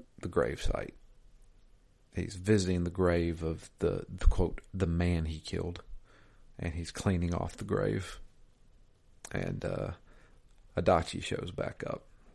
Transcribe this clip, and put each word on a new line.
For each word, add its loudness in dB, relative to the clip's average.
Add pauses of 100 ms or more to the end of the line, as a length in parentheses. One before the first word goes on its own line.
(200)
the -6
gravesite. 0 (1200)
He's -4
visiting 4
the -2
grave 2
of -6
the, 0
the, 2
quote, 6 (140)
"the 2
man 2
he -6
killed." -6 (760)
And -4
he's -6
cleaning 0
off -4
the -8
grave. -2 (1120)
And, -4
uh, -4 (840)
Adachi 2
shows -6
back -6
up. -8 (300)